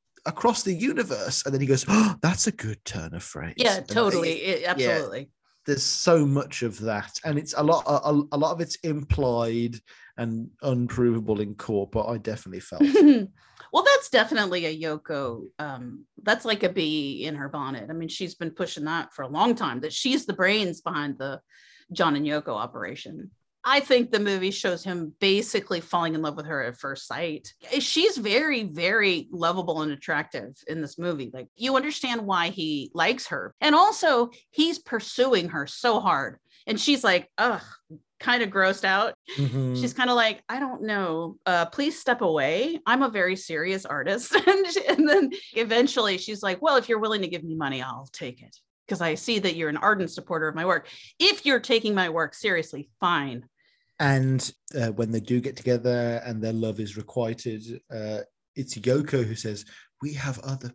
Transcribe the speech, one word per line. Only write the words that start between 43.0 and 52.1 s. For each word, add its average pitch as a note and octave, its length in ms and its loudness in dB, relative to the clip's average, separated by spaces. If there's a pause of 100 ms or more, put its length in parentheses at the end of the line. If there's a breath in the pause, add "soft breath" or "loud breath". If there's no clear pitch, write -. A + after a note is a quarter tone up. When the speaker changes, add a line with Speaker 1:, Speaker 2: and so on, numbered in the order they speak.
Speaker 2:
a B3+ 80 2
very F#3 260 0
serious F#3 480 -4
artist." F3 560 -2
<laughs> - 60 -2
And F#4+ 200 4
she, F4+ 200 -2
and D4+ 220 4
then D4 240 4 (200 loud breath)
eventually A3+ 640 2
she's G3+ 260 -8
like, F#3 200 -2
"Well, D4 140 6
if A#3 120 2
you're A3+ 100 0
willing G#3+ 220 0
to F3+ 80 -2
give E3+ 160 -8
me D#3+ 100 -6
money, C3+ 280 -4
I'll C3 300 -10
take B2 300 -12
it, A2 140 -20 (320)
'cause F3 140 -4
I D#3+ 140 0
see A3+ 240 -2
that F#3 140 0
you're E3 140 -4
an D3 80 -2
ardent G3 340 0
supporter D#3+ 380 -4
of D3 60 -4
my D#3+ 100 -4
work. F3 240 0 (320 loud breath)
If G4+ 240 4
you're C4+ 160 4
taking A3+ 340 2
my F#3 140 2
work D#3+ 260 -2